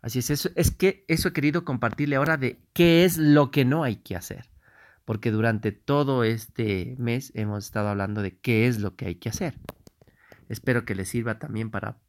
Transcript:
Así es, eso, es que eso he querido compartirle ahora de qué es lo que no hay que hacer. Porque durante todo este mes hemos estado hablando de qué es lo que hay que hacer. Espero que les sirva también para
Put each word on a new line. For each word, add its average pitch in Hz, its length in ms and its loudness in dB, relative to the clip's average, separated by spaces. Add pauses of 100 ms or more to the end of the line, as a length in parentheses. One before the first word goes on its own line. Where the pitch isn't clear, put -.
Así 123 200 -4
es, 120 100 -4
eso, 147 240 -2
es - 160 2
que - 380 -2
eso 160 200 0
he 165 40 -4
querido 151 320 0
compartirle 139 520 -2
ahora 151 200 0
de 131 240 -4 (120)
qué 170 320 6
es 165 140 2
lo 147 320 6
que 139 140 2
no 147 200 2
hay 117 120 -2
que - 200 -10
hacer. - 340 -12 (540)
Porque 110 260 -2
durante 110 420 0
todo 135 520 0
este 110 760 -2
mes 120 360 -4
hemos 104 300 -4
estado 104 240 -4
hablando 101 340 -4
de 95 160 -6
qué 113 280 2
es 117 140 0
lo 98 160 -6
que - 100 -8
hay 87 100 -6
que - 120 -8
hacer. 143 300 -8 (920)
Espero 120 360 -4
que 110 100 -6
les 95 140 -6
sirva 113 300 -4
también 110 320 -8
para 107 280 -10 (100)